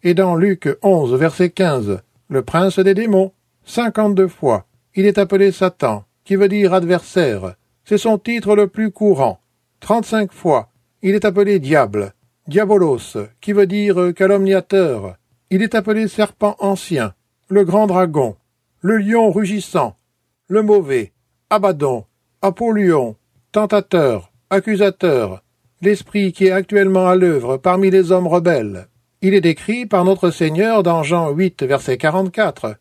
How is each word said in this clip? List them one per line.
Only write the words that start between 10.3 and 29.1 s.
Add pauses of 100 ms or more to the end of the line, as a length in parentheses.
fois, (320)
il
est
appelé
diable, (340)
diabolos, (240)
qui
veut
dire
calomniateur. (340)
Il
est
appelé
serpent
ancien, (340)
le
grand
dragon, (440)
le
lion
rugissant, (520)
le
mauvais, (380)
Abaddon, (380)
Apollyon, (360)
tentateur, (180)
accusateur, (400)
l'esprit
qui
est
actuellement
à
l'œuvre
parmi
les
hommes
rebelles. (340)